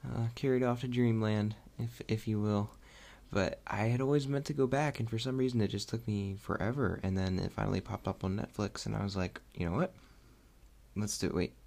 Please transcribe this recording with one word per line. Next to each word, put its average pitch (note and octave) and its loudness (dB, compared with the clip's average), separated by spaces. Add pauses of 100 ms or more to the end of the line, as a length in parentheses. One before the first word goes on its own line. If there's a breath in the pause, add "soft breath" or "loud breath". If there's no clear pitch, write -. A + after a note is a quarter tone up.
uh, A#2 -2
carried B2+ 2
off B2 0
to C3 -4
dreamland, A2 2 (240)
if, A#2 -6
if A2 0
you G#2+ 0
will. G#2 2 (640 loud breath)
But - 2
I G#2+ 0
had A#2+ 2
always C#3 2
meant C#3 0
to D3+ -4
go C3+ 4
back, C3+ 0
and A2+ -2
for A2+ -2
some C3 -2
reason B2 4
it G2 4
just G#2 -4
took - -4
me G2 -2
forever, G#2+ 0
and F#2+ 0
then F#2 0
it F#2+ -2
finally G2 0
popped - -6
up F#2+ -4
on F#2+ 0
Netflix, - -4
and G#2+ -2
I G#2 -2
was G2+ -4
like, F#2 -4 (140)
"You F2 -2
know E2+ -2
what? E3 0 (1040 loud breath)
Let's G#2 -2
do F#2 0
it." - -2
Wait. F2 0 (140)